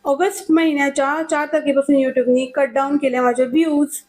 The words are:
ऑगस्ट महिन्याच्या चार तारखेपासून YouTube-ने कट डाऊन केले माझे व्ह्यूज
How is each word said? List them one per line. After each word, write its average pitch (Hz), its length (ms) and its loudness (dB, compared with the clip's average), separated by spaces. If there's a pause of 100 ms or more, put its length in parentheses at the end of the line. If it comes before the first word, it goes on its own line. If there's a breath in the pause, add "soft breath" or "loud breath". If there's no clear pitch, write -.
ऑगस्ट 339 440 -2
महिन्याच्या 285 800 0
चार 302 220 -2
तारखेपासून 285 440 2
YouTube-ने 254 500 2
कट 269 260 -2
डाऊन 277 240 0
केले 254 240 0
माझे 247 240 2
व्ह्यूज 294 440 0 (200)